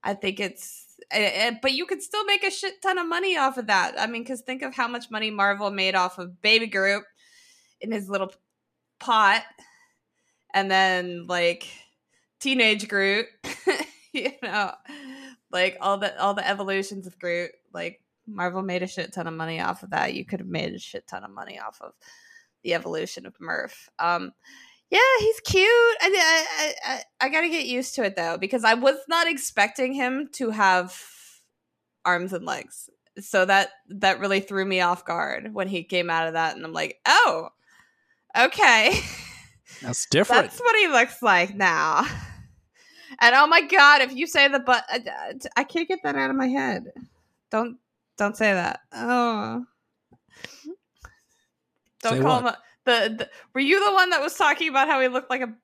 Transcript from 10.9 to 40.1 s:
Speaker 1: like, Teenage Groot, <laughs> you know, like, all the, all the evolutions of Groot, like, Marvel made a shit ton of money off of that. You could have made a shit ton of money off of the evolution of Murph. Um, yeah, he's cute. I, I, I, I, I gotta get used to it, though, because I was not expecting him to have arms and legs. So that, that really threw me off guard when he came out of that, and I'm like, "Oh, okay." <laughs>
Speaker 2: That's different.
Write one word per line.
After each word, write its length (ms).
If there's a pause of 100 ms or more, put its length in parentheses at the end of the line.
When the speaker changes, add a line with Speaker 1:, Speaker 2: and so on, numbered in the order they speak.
Speaker 1:
like, 400 (720)
Teenage 480
Groot, 380 (460)
<laughs> 420
you 180 (120)
know, 280 (800)
like, 300
all 160
the, 240
all 140
the 120
evolutions 600
of 120
Groot, 320 (220)
like, 260 (280)
Marvel 340
made 220
a 40
shit 240
ton 160
of 60
money 260
off 240
of 60
that. 240
You 100
could 160
have 80
made 280
a 40
shit 280
ton 160
of 80
money 280
off 220
of 120 (720)
the 120
evolution 500
of 160
Murph. 560
Um, 340 (600)
yeah, 80 (200)
he's 200
cute. 260
I, 480
I, 360
I, 240 (200)
I, 100 (220)
I 40
gotta 200
get 160
used 300
to 80
it, 120
though, 220
because 260
I 120
was 220 (100)
not 200
expecting 680
him 400
to 180
have 500 (1040)
arms 280
and 120
legs. 440 (300)
So 260
that, 240 (200)
that 300
really 220
threw 240
me 160
off 240
guard 500
when 140
he 140
came 280
out 160
of 60
that, 220
and 100
I'm 80
like, 320
"Oh, 440 (880)
okay." 600 (400)
<laughs> 420
Speaker 2:
That's 240
different. 380